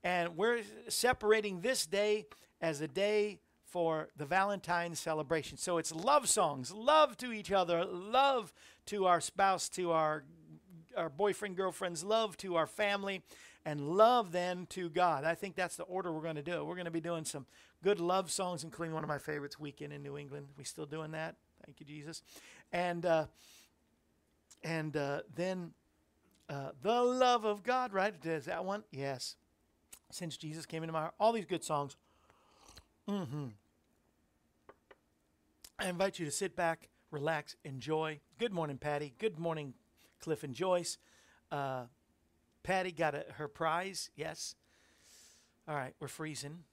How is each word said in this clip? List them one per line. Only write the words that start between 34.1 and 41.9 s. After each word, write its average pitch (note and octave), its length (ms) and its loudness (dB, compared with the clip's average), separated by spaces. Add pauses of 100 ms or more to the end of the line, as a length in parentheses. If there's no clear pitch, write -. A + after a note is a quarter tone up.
I F#3 100 -2
invite F#3 300 0
you E3 60 -2
to D3 60 -4
sit F#3+ 240 -4
back, E3 340 0 (220)
relax, D3+ 520 -4
enjoy. D#3 560 -2 (200)
Good A3+ 140 -2
morning, D3+ 240 -2
Patty. D3 420 -2
Good G#3 200 -2
morning, D#3 340 -4 (480)
Cliff D#3 220 -2
and C#3 100 -8
Joyce. F3 440 2 (540)
Uh, C3+ 320 -2 (800)